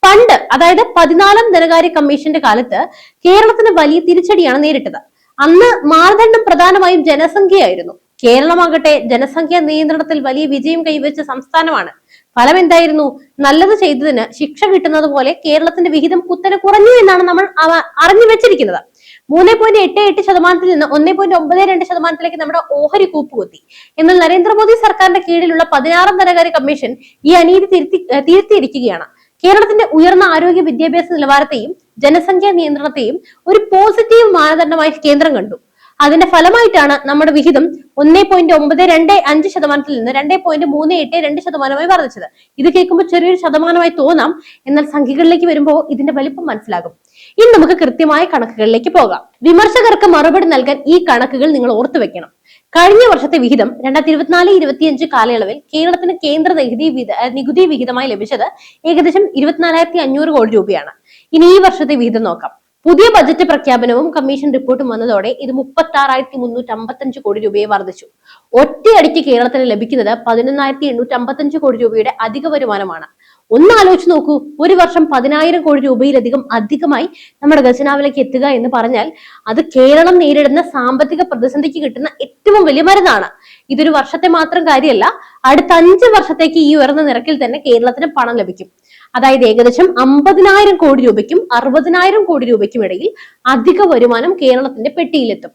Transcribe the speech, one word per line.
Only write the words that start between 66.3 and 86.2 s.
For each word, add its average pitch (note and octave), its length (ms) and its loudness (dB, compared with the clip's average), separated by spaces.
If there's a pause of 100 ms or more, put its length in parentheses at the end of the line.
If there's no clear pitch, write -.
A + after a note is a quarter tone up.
മുന്നൂറ്റമ്പത്തഞ്ച് B3 840 -10
കോടി G#3+ 200 -6
രൂപയെ G#3 240 -4
വർദ്ധിച്ചു. F#3+ 420 -8 (460)
ഒറ്റയടിക്ക് D#4 720 2
കേരളത്തിന് B3 460 -2
ലഭിക്കുന്നത് A3+ 560 -4
പതിനൊന്നായിരത്തി C4+ 600 -4
എണ്ണൂറ്റമ്പത്തഞ്ച് B3+ 720 -6
കോടി C#4 200 -2
രൂപയുടെ A3 420 -2
അധിക C4 280 -6
വരുമാനമാണ്. G3+ 580 -6 (440)
ഒന്ന് D#4+ 300 6
ആലോചിച്ച് F#4 300 2
നോക്കൂ, D4+ 360 -2 (140)
ഒരു F#4 140 2
വർഷം F4 400 2
പതിനായിരം D4+ 480 -2
കോടി C#4+ 180 0
രൂപയിലധികം C4 720 -2
അധികമായി C4+ 560 -4 (340)
നമ്മുടെ D4 200 2
ഖജനാവിലേക്ക് C#4 580 -2
എത്തുക B3+ 260 -2
എന്ന് B3 280 -2
പറഞ്ഞാൽ A#3+ 380 -4 (340)
അത് A3 180 -4
കേരളം D#4 540 4
നേരിടുന്ന D4 440 0
സാമ്പത്തിക C4+ 600 -4
പ്രതിസന്ധിക്ക് C#4+ 600 -4
കിട്ടുന്ന C4+ 260 -8 (120)
ഏറ്റവും G#4 440 0
വലിയ D4+ 180 0
മരുന്നാണ്. F4+ 460 2 (420)
ഇതൊരു D4 200 0
വർഷത്തെ D#4+ 380 -2
മാത്രം E4 360 0
കാര്യമല്ല, C#4 480 0 (320)
അടുത്ത D4+ 280 2
അഞ്ച് F4 340 4
വർഷത്തേക്ക് E4 500 0